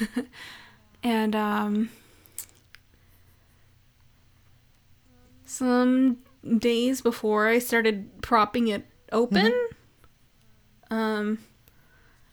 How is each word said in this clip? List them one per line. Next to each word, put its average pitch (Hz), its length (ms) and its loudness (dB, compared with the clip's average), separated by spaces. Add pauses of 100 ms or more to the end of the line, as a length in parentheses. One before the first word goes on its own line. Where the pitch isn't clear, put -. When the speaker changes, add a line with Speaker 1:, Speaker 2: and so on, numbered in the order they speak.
(240)
Speaker 1:
<laughs> - 800 -20
and, 220 320 0
um, 208 540 -2 (3500)
some 254 720 2 (400)
days 240 440 0
before 214 460 0
I 233 120 2
started 220 640 -2
propping 233 460 0
it 202 180 -4 (260)
open, 294 400 2 (1400)
Speaker 2:
Mm-hmm. 220 40 -2
Speaker 1:
um, 220 420 -2 (960)